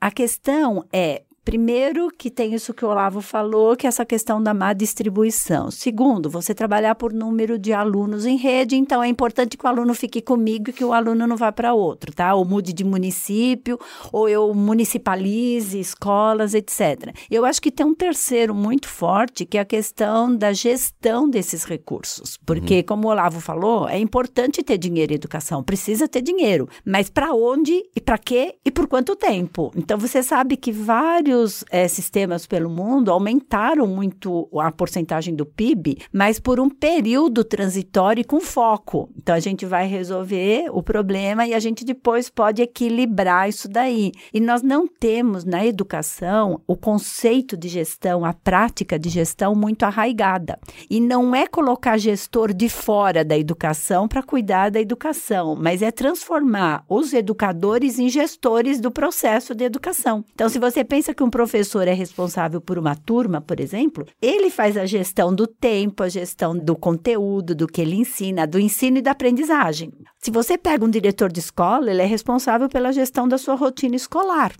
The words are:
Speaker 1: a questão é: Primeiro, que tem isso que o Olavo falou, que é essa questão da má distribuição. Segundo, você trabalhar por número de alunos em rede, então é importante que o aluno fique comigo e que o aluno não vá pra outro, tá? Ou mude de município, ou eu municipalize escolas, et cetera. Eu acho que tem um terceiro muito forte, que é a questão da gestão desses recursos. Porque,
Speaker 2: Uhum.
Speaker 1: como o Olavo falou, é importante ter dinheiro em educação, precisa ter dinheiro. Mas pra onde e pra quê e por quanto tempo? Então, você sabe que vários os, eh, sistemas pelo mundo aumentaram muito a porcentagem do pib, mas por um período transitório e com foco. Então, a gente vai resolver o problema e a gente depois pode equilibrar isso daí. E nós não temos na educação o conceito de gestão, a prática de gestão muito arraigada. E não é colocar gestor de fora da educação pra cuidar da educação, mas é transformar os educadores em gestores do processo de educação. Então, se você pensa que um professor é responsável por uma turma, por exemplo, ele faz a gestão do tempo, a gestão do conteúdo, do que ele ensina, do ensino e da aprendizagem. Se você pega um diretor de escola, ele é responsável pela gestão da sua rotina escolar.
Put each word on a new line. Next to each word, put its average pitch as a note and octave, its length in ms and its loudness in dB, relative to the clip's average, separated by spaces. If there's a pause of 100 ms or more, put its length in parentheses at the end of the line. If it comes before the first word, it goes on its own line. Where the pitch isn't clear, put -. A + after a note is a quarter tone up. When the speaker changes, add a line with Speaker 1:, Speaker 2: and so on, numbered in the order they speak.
Speaker 1:
a F#3 120 -2
questão B3+ 800 0
é: E3+ 300 0 (220)
Primeiro, C4 640 0
que B3+ 200 -10
tem A3 220 -2
isso A3+ 220 -6
que - 100 -6
o A3 40 0
Olavo G3+ 340 0
falou, A3 520 2
que B3+ 120 0
é - 20 2
essa A#3 160 -2
questão A3 380 -2
da G#3+ 100 2
má G3+ 220 0
distribuição. G#3+ 960 0
Segundo, A3+ 580 0
você F3 260 -4
trabalhar G#3+ 400 0
por A#3 160 -4
número A3+ 480 -2
de G3+ 140 -2
alunos G#3 540 0
em B3+ 100 2
rede, C4 400 2
então C4 260 2
é A#3+ 60 0
importante A#3+ 480 0
que - 80 -8
o - 20 -4
aluno A#3+ 280 2
fique A3+ 260 -6
comigo A3 480 0
e B3 60 -6
que C4 100 -4
o A#3+ 80 0
aluno A3+ 340 2
não A#3 120 0
vá A3+ 120 2
pra A#3 220 0
outro, F#3 400 0
tá? F#3 220 2
Ou F#3+ 100 4
mude F#3 300 -2
de F#3+ 100 -4
município, G#3 920 -2 (340)
ou G#3+ 160 2
eu G#3 240 2
municipalize G#3 1300 0
escolas, G#3 720 0
et G#3+ 160 0
cetera. - 460 -2 (160)
Eu A#3 160 2
acho D4 160 0
que D4+ 80 0
tem D4 160 0
um D4+ 80 4
terceiro B3+ 600 0
muito G#3 320 0
forte, F#3+ 600 -2
que - 100 -2
é G3+ 60 2
a - 20 -6
questão A3 720 0
da G#3 160 2
gestão A#3+ 800 0
desses F#3 340 -2
recursos. - 800 -10
Porque, F3 360 2
Speaker 2:
Uhum. - 20 2
Speaker 1:
como G#3+ 260 -2
o - 20 2
Olavo F3 300 0
falou, F3 480 0
é F#3 100 -2
importante B3+ 640 0
ter B3 140 0
dinheiro E3 380 0
em - 20 2
educação, D3+ 460 -6
precisa G#3 440 0
ter - 140 -4
dinheiro. B3 480 2 (160)
Mas G3 240 0
pra D4+ 240 0
onde C4 400 2 (240)
e - 60 -4
pra A3+ 160 0
quê C4 440 -2
e - 80 0
por - 160 0
quanto C4 300 0
tempo? F3+ 580 -2
Então, F3 220 -2
você B3 260 0
sabe C4 320 0
que B3 160 -4
vários B3 720 2
os, G#3 280 -2
eh, F3+ 180 2
sistemas F3+ 580 -2
pelo E3+ 240 -2
mundo G#3 400 2
aumentaram A3 760 2
muito F#3 640 -4 (120)
a D#3+ 120 0
porcentagem E3+ 600 -4
do D3 120 -4
pib, G3+ 500 0 (160)
mas G3+ 260 2
por B3 220 0
um C4 80 2
período C4+ 760 2
transitório G3 760 0
e A#3 40 -4
com D4 160 0
foco. A3+ 760 -2
Então, - 180 0
a E3 60 2
gente F#3+ 260 -4
vai F#3 200 0
resolver F#3+ 880 -2
o F3+ 100 -2
problema G3+ 640 0
e A#3 80 -2
a A3+ 40 2
gente A3+ 260 -2
depois A#3+ 440 0
pode G#3+ 340 2
equilibrar A3+ 880 2
isso G#3 200 -8
daí. A3+ 440 0 (200)
E G#3+ 80 0
nós A#3 220 2
não C#4 240 2
temos A3+ 580 0
na F3+ 200 0
educação F#3+ 1040 -2
o - 100 0
conceito A3+ 800 0
de E3+ 120 -8
gestão, F3 560 -2
a E3+ 80 0
prática F#3+ 640 0
de D#3 100 -4
gestão F3 460 0
muito G#3+ 300 0
arraigada. G3+ 760 -2 (320)
E G#3+ 100 2
não B3 340 2
é C#4+ 120 2
colocar B3+ 520 0
gestor G#3 540 0
de G3+ 160 0
fora G3 560 2
da D#3 140 2
educação D#3+ 680 0
pra C4+ 140 -2
cuidar G#3 480 0
da G#3+ 100 2
educação, G#3+ 800 -2
mas F3 220 0
é A3 80 2
transformar B3 1000 0
os B3+ 240 0
educadores A3 880 0
em B3 100 2
gestores B3+ 720 0
do A#3 100 -2
processo B3 640 0
de A3+ 100 -2
educação. A#3+ 600 -4 (100)
Então, A3+ 140 0
se A3 100 -2
você B3 260 0
pensa D4 300 0
que - 80 -2
um B3 80 4
professor G#3+ 580 0
é F3+ 40 4
responsável F3 680 -4
por F3 180 -6
uma D#3 160 0
turma, F#3+ 460 -2
por D3 200 -6
exemplo, G3 460 -4 (140)
ele F#4 300 2
faz G#3 260 0
a F#3+ 100 -2
gestão F#3 480 0
do G#3 120 2
tempo, G#3 560 -2
a F#3 60 0
gestão F3+ 480 -4
do D#3+ 200 0
conteúdo, G3 800 -2
do D#3+ 120 0
que D#3+ 140 -6
ele E3 160 0
ensina, F#3+ 500 -2
do D#3 120 -2
ensino B3+ 400 2
e C4 40 0
da C4 100 2
aprendizagem. B3 800 0 (280)
Se - 100 -4
você A#3 280 0
pega D4 260 0
um A3+ 60 4
diretor G3+ 400 2
de E3+ 100 -6
escola, G#3 500 0
ele F#3 120 4
é - 20 4
responsável A#3 640 0
pela B3+ 240 0
gestão C4 360 0
da B3+ 100 2
sua C4+ 160 -2
rotina C4 420 0
escolar. D#4 640 0